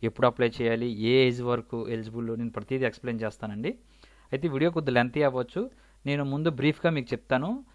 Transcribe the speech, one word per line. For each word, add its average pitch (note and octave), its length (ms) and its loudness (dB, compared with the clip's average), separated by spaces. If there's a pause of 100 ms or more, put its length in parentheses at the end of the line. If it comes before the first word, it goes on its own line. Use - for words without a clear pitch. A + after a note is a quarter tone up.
ఎప్పుడు A#2+ 240 2
అప్లై A#2 240 2 (100)
చేయాలి, A#2 280 0 (100)
ఏ B2+ 280 6
ఏజ్ B2 140 0
వరకు A#2+ 480 -2
ఎలిజిబుల్, A2+ 480 -6
నేను A#2 140 -4
ప్రతిదీ C3 340 -2
ఎక్స్‌ప్లెయిన్ A#2 360 -4
చేస్తానండి. A2 500 -6 (600)
అయితే C#3 160 -2
వీడియో D3+ 240 2
కొద్ది D#3 200 -2
లెంతీ A#2+ 300 2
అవ్వచ్చు, C#3 480 0 (360)
నేను C#3+ 180 0
ముందు C#3+ 260 0
బ్రీఫ్గా D3 420 0
మీకు C#3 220 -2
చెప్తాను. E3 600 -2